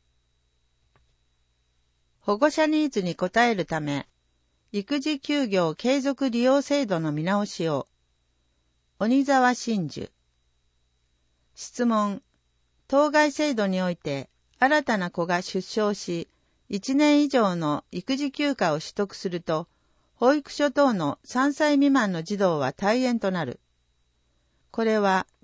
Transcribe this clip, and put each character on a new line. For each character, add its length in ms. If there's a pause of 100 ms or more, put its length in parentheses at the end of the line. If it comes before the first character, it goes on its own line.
(2250)
保 200
護 120
者 160
ニ 200
ー 40
ズ 120
に 140
応 220
え 160
る 120
た 120
め、 300 (640)
育 260
児 220
休 260
業 300
継 240
続 280
利 140
用 180
制 260
度 120
の 140
見 100
直 220
し 240
を。 180 (1120)
鬼 260
沢 300
真 340
珠。 220 (1400)
質 320
問。 340 (680)
当 240
該 180
制 240
度 140
に 120
お 80
い 80
て、 320 (300)
新 240
た 160
な 140
子 120
が 160
出 200
生 340
し、 340 (400)
一 280
年 260
以 60
上 260
の 380
育 240
児 160
休 220
暇 180
を 80
取 120
得 220
す 160
る 100
と、 280 (480)
保 180
育 160
所 220
等 220
の 280
三 320
歳 200
未 160
満 200
の 140
児 140
童 200
は 140
退 320
園 160
と 100
な 140
る。 160 (1120)
こ 100
れ 160
は、 300 (160)